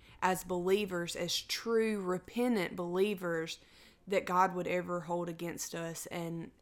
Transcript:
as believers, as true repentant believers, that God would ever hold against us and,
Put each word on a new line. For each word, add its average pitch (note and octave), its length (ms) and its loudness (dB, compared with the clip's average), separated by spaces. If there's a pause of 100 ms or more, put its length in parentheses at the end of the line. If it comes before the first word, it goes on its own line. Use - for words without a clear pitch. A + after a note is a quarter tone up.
(220)
as F#3 220 2
believers, F3+ 720 2
as F3 240 -2
true A3+ 640 0
repentant F#3+ 720 0
believers, F3+ 840 0 (480)
that F#3+ 180 2
God F3+ 300 4
would F3+ 120 -2
ever F3 340 0
hold F3 280 -2
against E3 460 -6
us E3 320 -8
and, E3 420 -6 (120)